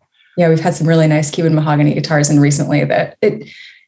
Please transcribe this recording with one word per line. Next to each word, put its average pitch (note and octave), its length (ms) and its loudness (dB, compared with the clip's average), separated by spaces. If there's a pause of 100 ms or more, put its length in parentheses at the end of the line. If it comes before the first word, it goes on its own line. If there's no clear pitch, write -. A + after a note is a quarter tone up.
(380)
Yeah, E3+ 120 2
we've D#3+ 100 2
had E3+ 160 -2
some D#3 120 -2
really D#3+ 200 2
nice D3+ 240 0
Cuban E3 240 0
mahogany D3 400 0
guitars D3 340 -2
in D3 100 4
recently C#3+ 460 0
that - 360 -4
it, G#3+ 280 -4 (380)